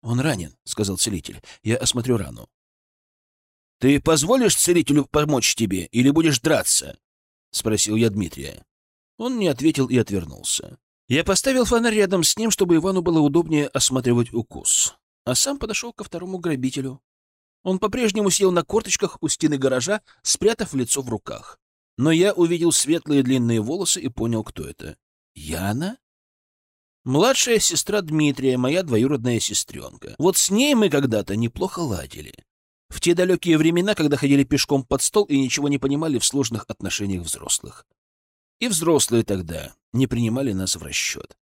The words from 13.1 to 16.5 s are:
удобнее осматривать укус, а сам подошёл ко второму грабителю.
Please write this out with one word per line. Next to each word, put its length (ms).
удобнее 480
осматривать 680
укус, 640
а 100
сам 240
подошёл 360
ко 100
второму 340
грабителю. 640